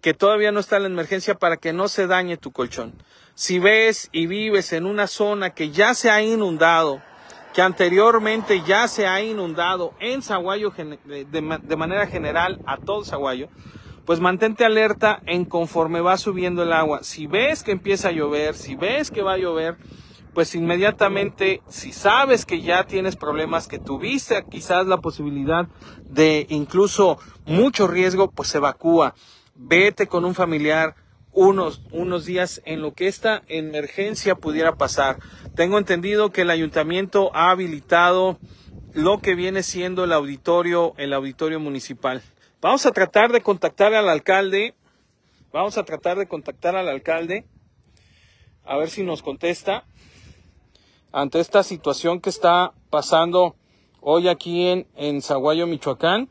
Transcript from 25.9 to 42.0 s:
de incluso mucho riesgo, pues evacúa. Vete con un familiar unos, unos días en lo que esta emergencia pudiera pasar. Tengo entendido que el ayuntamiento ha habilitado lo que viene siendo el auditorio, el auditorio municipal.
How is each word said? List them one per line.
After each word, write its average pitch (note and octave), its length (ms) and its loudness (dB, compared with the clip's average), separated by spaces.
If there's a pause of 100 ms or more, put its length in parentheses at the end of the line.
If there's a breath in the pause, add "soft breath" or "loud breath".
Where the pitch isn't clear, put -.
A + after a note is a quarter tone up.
de D3+ 460 2
incluso F3 680 2 (280 loud breath)
mucho G3 420 2
riesgo, F#3 420 2
pues - 240 -8
evacúa. D3 640 2 (420 soft breath)
Vete G3 500 2
con F3 180 -2
un F3+ 100 -2
familiar D#3 600 0 (360 soft breath)
unos, F#3 500 4 (100)
unos F3 340 -4
días F3+ 400 -4
en D#3 160 -8
lo D3+ 120 -6
que F#3 140 -2
esta G#3+ 400 -2
emergencia D#3+ 880 -4
pudiera D#3+ 400 0
pasar. C3+ 440 0 (360 loud breath)
Tengo F3+ 220 2
entendido G3+ 560 0
que F#3+ 80 0
el F3 80 2
ayuntamiento E3+ 840 0
ha E3+ 180 4
habilitado F3+ 840 2 (560 loud breath)
lo F#3 280 2
que G3 120 0
viene F#3 300 -4
siendo F#3 400 -4
el F3 80 0
auditorio, E3+ 840 0
el C#3 160 -4
auditorio C#3 480 -4
municipal. C3 600 -6 (380 soft breath)